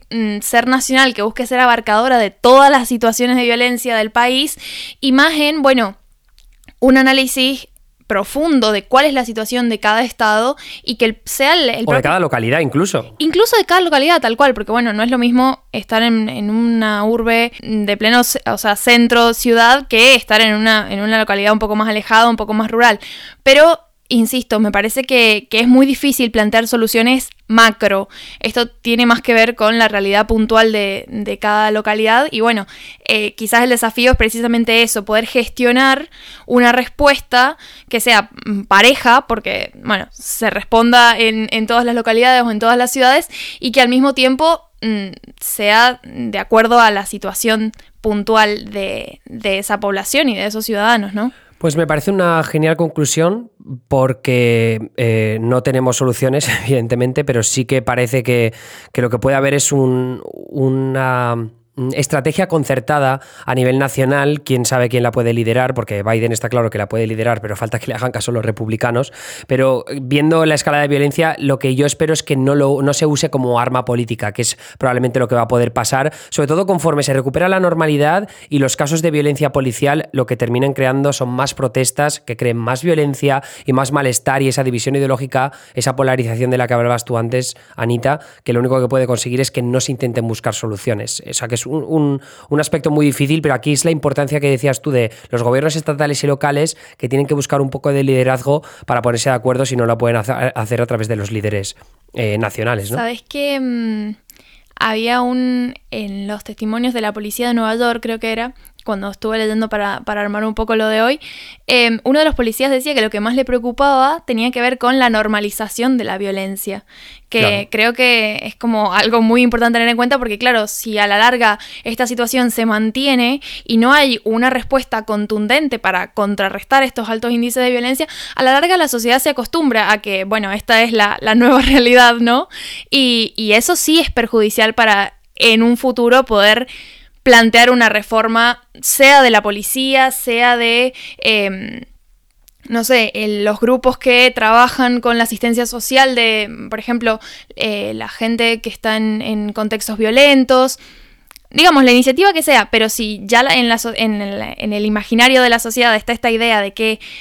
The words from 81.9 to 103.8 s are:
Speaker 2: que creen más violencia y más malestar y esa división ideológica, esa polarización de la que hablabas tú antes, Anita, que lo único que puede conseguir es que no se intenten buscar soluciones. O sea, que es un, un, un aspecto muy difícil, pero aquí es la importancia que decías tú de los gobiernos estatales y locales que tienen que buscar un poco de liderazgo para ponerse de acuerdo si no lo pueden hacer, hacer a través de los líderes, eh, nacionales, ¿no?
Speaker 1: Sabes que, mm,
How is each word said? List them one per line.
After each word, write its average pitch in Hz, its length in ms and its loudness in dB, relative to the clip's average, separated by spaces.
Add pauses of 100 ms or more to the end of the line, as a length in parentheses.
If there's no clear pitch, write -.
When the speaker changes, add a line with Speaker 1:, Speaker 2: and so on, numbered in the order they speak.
Speaker 2:
que - 160 -10
creen 117 220 -2
más 123 260 -4
violencia 143 580 0 (240)
y 139 60 -2
más 135 220 0
malestar 139 480 -2
y 135 80 0
esa 131 160 -2
división 131 320 -4
ideológica, 135 560 -2 (220)
esa 127 200 -4
polarización 127 560 -2
de 127 60 0
la 123 100 0
que 120 60 -2
hablabas 120 320 0
tú 120 120 -4
antes, 117 380 -4 (220)
Anita, 120 420 -2 (240)
que - 80 -6
lo 120 80 0
único 127 220 0
que 123 80 -2
puede 131 180 0
conseguir 123 320 -4
es 135 100 -2
que 127 120 -6
no 123 180 -2
se 135 140 -6
intenten 120 340 -4
buscar 110 260 -6
soluciones. 110 760 -6
O - 40 -14
sea, 123 140 -6
que 120 80 -6
es 113 140 -6
un, 147 140 -6
un, 143 360 0 (300)
un 147 100 0
aspecto 151 300 -2
muy 151 160 2
difícil, 147 380 0
pero 147 100 2
aquí 147 200 -2
es 135 120 -2
la 165 60 0
importancia 143 480 -2
que 139 100 0
decías 135 320 -2
tú - 80 -6
de 120 220 0 (180)
los 120 140 -2
gobiernos 139 320 0
estatales 147 480 -4
y 143 40 0
locales 143 500 -2 (200)
que 127 100 -8
tienen 135 200 0
que 151 80 -2
buscar 139 260 -2
un 135 80 -2
poco 139 240 -4
de 139 100 0
liderazgo 131 600 0 (240)
para 120 160 0
ponerse 120 260 -2
de 127 60 2
acuerdo 127 320 -2
si 127 80 -6
no 120 100 0
lo 117 120 0
pueden 117 200 0
hacer, 123 380 -4
hacer 117 260 -4
a 120 60 -2
través 110 200 -4
de 113 80 -4
los 101 160 -6
líderes, 104 440 -6 (400)
eh, 107 240 -2
nacionales, 107 500 -4
¿no? 120 80 -6
Speaker 1:
Sabes 233 240 -6
que, 285 380 -6
mm, 226 560 -6 (640)